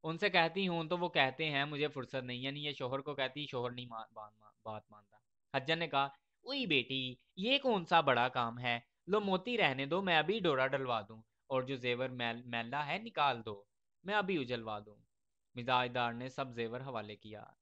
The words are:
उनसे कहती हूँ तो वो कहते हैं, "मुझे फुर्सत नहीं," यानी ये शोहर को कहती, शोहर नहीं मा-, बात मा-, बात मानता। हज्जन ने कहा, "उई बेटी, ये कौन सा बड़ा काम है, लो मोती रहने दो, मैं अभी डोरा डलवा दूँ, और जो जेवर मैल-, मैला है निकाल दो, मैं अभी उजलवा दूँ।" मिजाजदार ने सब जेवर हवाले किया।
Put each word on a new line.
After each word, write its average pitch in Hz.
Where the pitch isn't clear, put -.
उनसे 165
कहती 175
हूँ 170
तो 175
वो 175
कहते 143
हैं, 143
"मुझे 147
फुर्सत 135
नहीं," 123
यानी 139
ये 147
शोहर 135
को 143
कहती, 135
शोहर 123
नहीं 123
मा-, 113
बात 107
मा-, 107
बात 107
मानता। 104
हज्जन 143
ने 170
कहा, 139
"उई 262
बेटी, 131
ये 247
कौन 226
सा 165
बड़ा 127
काम 120
है, 120
लो 202
मोती 196
रहने 139
दो, 165
मैं 180
अभी 170
डोरा 135
डलवा 131
दूँ, 110
और 131
जो 135
जेवर 123
मैल-, 120
मैला 120
है 165
निकाल 143
दो, 107
मैं 202
अभी 190
उजलवा 117
दूँ।" 107
मिजाजदार 123
ने 123
सब 131
जेवर 117
हवाले 110
किया। 107